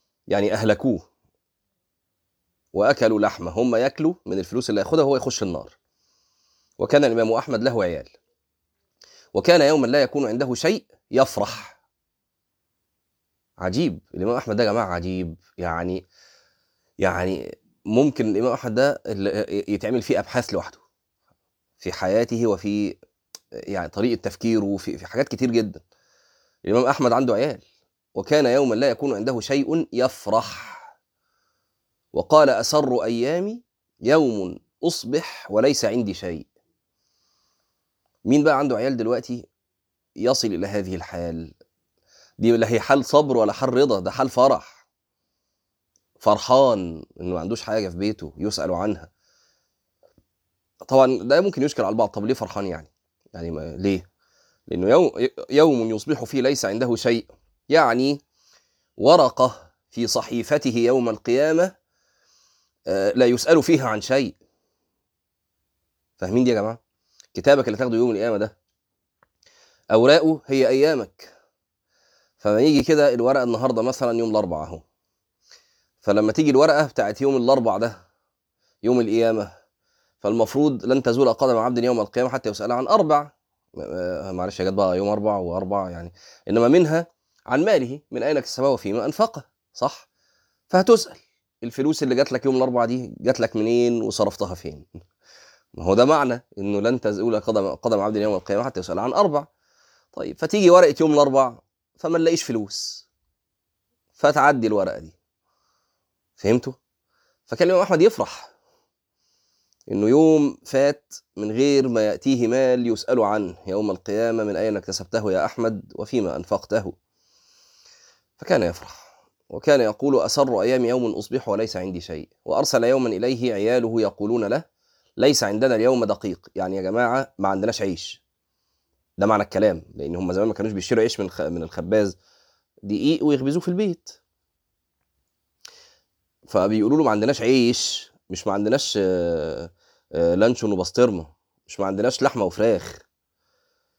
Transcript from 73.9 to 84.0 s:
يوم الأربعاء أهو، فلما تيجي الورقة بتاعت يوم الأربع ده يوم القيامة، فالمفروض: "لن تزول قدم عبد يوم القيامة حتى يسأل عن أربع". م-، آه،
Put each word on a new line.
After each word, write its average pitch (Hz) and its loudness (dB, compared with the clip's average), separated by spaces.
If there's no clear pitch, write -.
يوم 117 -2
الأربعاء 85 -2
أهو، 85 -14
فلما 107 2
تيجي 156 2
الورقة 147 4
بتاعت 107 -4
يوم 139 0
الأربع 120 2
ده 113 -4
يوم 123 2
القيامة، 110 0
فالمفروض: 123 0
"لن 127 0
تزول 120 2
قدم 127 2
عبد 120 0
يوم 120 0
القيامة 120 -2
حتى 120 -6
يسأل 107 -6
عن 127 -2
أربع". 151 2
م-، - -14
آه، 90 -6